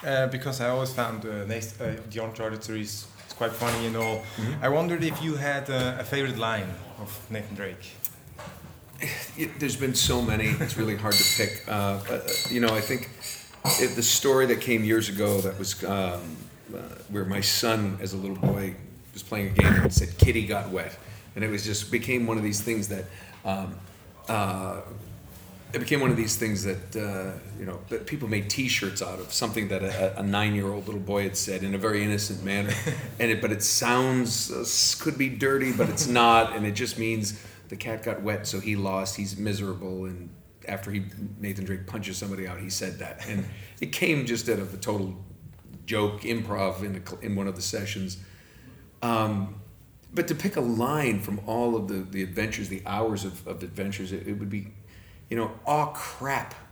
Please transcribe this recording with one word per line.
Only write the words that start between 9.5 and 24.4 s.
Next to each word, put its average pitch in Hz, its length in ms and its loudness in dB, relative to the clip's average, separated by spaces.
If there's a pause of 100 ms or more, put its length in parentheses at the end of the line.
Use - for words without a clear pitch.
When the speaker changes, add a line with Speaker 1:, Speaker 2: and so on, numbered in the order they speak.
Speaker 2:
there's 139 160 0
been 131 200 0
so 123 260 4
many, 107 240 4
it's - 320 2
really 110 180 2
hard 104 200 2
to - 80 8 (120)
pick. - 320 0
Uh, - 40 -4 (380)
uh, - 120 0 (280)
you 120 120 2
know, 110 120 6
I 107 60 4
think 123 300 -2 (720)
it, 117 160 4
the 120 40 2
story 131 440 6
that 117 160 4
came 113 240 4
years 107 240 6
ago 101 320 4
that 95 180 -2
was, 92 240 -4
um, 87 540 -2 (360)
uh, 92 40 -8 (320)
where 101 160 -2
my 98 160 0
son, 104 600 2
as 98 120 -4
a 95 40 -4
little 95 200 -4
boy, 95 380 2 (360)
was - 120 -14
playing 101 240 -2
a 98 40 -2 (100)
game 90 120 8
and 90 200 6
said, - 240 2
"Kitty 113 300 8
got 98 220 -2
wet." 87 280 -4 (380)
And 104 80 0
it 107 60 2
was 101 160 -2
just, 104 260 -2
became 123 360 2
one 107 100 2
of 107 60 0
these 104 180 0
things 110 260 0
that, 98 160 -4 (400)
um, 95 320 -2 (540)
uh, 95 500 0 (960)